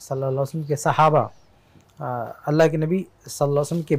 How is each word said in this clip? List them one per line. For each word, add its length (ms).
सल्लल्लाहु 300
अलैहि 120
वसल्लम 240
के 120
सहाबा, 420
अ, 1300
अल्लाह 200
के 80
नबी 300
सल्लल्लाहु 340
अलैहि 60
वसल्लम 240
के 140